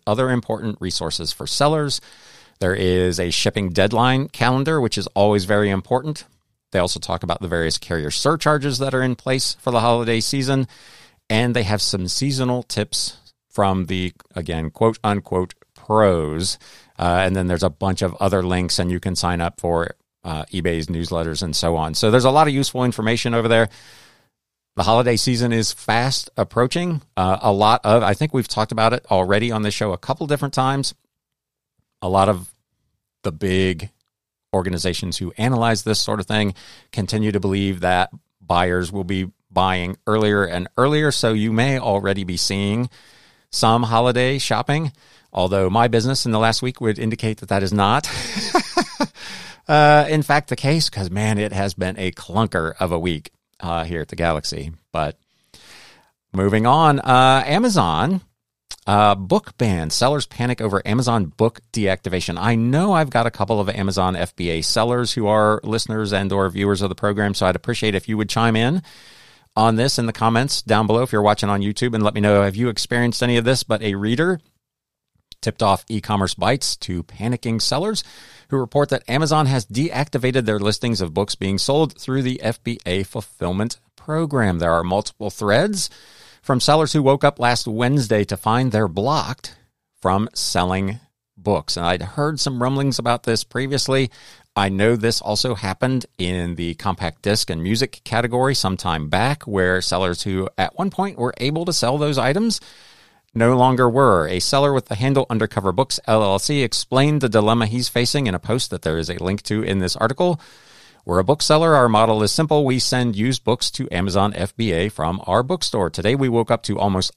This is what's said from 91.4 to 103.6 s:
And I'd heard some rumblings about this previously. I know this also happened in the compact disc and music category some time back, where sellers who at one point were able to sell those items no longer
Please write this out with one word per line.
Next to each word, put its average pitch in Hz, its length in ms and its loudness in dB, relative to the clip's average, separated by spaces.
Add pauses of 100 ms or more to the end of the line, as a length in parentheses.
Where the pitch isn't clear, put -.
And 85 80 -4
I'd 90 160 0
heard 147 360 -4
some 127 240 -4
rumblings 135 360 0
about 120 240 -2
this 113 200 0
previously. 135 680 -2 (440)
I 98 140 4
know 104 280 4
this 113 260 0
also 107 320 -2
happened 120 500 -2 (140)
in 90 380 -2
the 85 180 -4
compact 90 480 -4
disc 104 260 0
and 82 140 -4
music 110 420 -2
category 123 500 0
some 95 220 0
time 80 320 -4
back, 113 360 0
where 92 360 0
sellers 90 440 -2
who 95 340 -2
at 92 180 -2
one 190 140 -2
point 196 260 -4
were 123 220 -4
able 151 260 -2
to 170 80 -2
sell 143 240 0
those 147 220 -2
items 165 420 0 (720)
no 117 220 4
longer 127 320 4